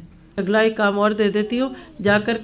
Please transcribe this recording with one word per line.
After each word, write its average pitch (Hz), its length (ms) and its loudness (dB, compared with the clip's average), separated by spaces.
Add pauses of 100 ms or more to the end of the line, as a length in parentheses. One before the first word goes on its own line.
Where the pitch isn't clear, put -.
(380)
अगला 202 240 0
एक 220 160 2
काम 202 220 2
और 208 160 2
दे 208 160 2
देती 214 260 -2
हूँ, 254 160 -2 (280)
जाकर 208 420 2